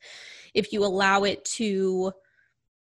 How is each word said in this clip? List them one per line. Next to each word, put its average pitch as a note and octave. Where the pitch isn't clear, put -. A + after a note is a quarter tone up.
if -
you G#3
allow G3
it G3
to F#3+